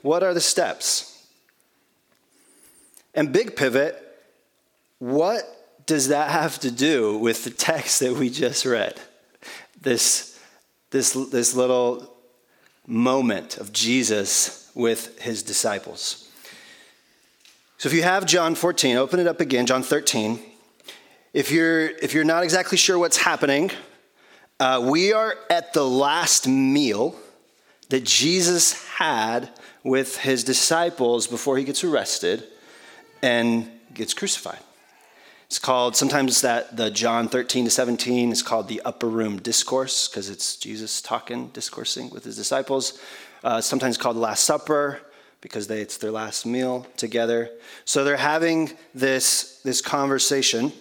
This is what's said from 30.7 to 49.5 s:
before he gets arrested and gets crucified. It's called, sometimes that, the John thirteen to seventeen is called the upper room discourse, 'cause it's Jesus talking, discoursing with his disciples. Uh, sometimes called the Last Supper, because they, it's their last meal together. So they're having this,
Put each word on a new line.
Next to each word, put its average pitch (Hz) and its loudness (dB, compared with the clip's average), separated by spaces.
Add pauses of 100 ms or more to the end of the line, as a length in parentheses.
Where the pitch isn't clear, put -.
before 127 -2
he 139 -2
gets 135 -4
arrested 113 0 (800)
and 117 2 (240)
gets 113 -6
crucified. - -6 (880)
It's - -6
called, 123 0
sometimes 135 2
that, 120 0
the 110 -2
John 117 0
thirteen 123 -2
to 113 2
seventeen 123 0
is 110 -2
called 107 -2
the 104 -8
upper 120 -4
room 110 -2
discourse, 127 -2
'cause 98 -8
it's - -6
Jesus 107 -8
talking, 120 -8
discoursing - -8
with - -16
his 107 -12
disciples. 135 -2 (460)
Uh, 113 0
sometimes 123 -2
called 120 -2
the 113 -2
Last 107 0
Supper, 147 0 (400)
because 104 -10
they, 107 -6
it's 101 -10
their 107 -6
last 107 -6
meal 123 -2 (100)
together. 117 0 (340)
So 139 0
they're 143 2
having 160 2 (240)
this, 131 0